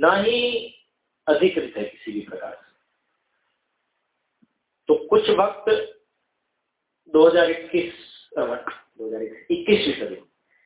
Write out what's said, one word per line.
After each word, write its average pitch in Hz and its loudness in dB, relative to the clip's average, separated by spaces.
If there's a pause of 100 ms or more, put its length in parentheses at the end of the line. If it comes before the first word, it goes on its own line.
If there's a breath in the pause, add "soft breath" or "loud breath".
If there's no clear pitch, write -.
ना 160 6
ही 233 -2 (540)
अधिकृत 151 0
है 104 -6
किसी - -14
भी 104 -8
प्रकार 92 -14
से। - -20 (2250)
तो - 0
कुछ 214 2
वक्त - 0 (1120)
दो 156 6
हज़ार 165 4
इक्कीस, - -4 (460)
अ, - -2 (580)
दो 110 -10
हज़ार 110 -8
इक्कीस, 143 -2 (680)